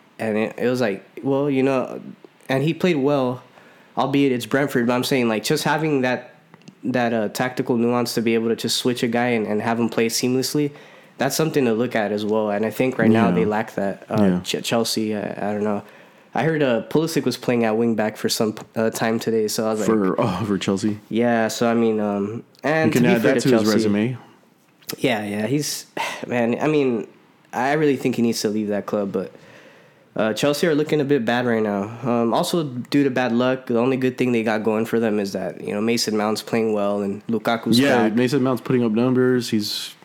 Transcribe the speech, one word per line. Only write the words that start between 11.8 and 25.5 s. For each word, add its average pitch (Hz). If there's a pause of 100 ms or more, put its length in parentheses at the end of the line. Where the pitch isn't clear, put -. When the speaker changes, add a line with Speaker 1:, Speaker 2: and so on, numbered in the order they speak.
Speaker 1:
at 104
as 104
well. 107
And 104
I 110
think 127
right 113
now 113
Speaker 2:
Yeah. 90
Speaker 1:
they 90
lack 104
that. 98
Uh, 107
Speaker 2:
Yeah. 90
Speaker 1:
Ch-, -
Chelsea, 110
I, - (180)
I 107
don't 104
know. 104 (520)
I 117
heard, 156
uh, 120
Pulisic 156
was 123
playing 120
at 107
wing 117
back 110
for -
some, 110 (200)
uh, 113
time 113
today, 110
so 110
I 110
was 107
like 98
Speaker 2:
For, 101
oh, 104
for 101
Chelsea? 104 (100)
Speaker 1:
Yeah, 113
so 117
I 117
mean, 113
um, 104 (200)
and 160
Speaker 2:
You -
can 127
Speaker 1:
to 120
be 120
Speaker 2:
add 117
Speaker 1:
fair -
Speaker 2:
that 120
Speaker 1:
to 139
Speaker 2:
to 120
his 107
Speaker 1:
Chelsea 107 (160)
Speaker 2:
resume. 110 (800)
Speaker 1:
Yeah, 113
yeah, 104
he's, 143 (200)